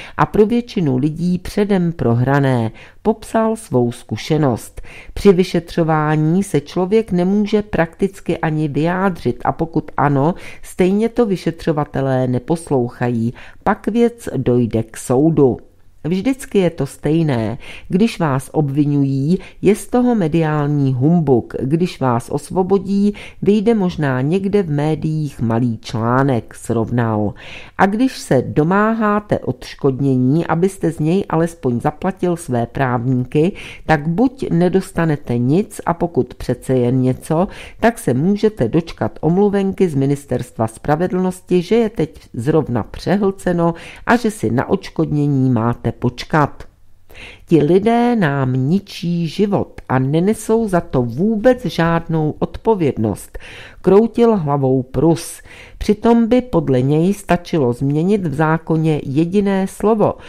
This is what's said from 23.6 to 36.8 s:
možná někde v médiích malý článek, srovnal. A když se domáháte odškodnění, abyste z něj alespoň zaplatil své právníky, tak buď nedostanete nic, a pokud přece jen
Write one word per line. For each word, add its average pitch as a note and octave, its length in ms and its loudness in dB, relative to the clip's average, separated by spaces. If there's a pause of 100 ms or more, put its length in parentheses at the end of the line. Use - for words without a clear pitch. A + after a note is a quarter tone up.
možná D#3+ 460 0
někde F#3+ 420 0
v E3+ 80 -4
médiích D#3 720 -2
malý A2+ 380 0
článek, B2 760 0
srovnal. A2+ 800 -2 (440)
A F#3 80 4
když A3 320 0
se B2+ 240 0
domáháte G#3 960 0
odškodnění, C3+ 1080 0
abyste E3 460 0
z - 60 -10
něj E3 300 0
alespoň D#3+ 520 -2
zaplatil - 560 -2
své A#2 300 -4
právníky, B2+ 840 0 (340)
tak D#3 220 2
buď G#3+ 420 0
nedostanete E3+ 880 0
nic, D3 480 0
a E3+ 80 0
pokud E3+ 400 -2
přece - 400 -4
jen B2+ 260 2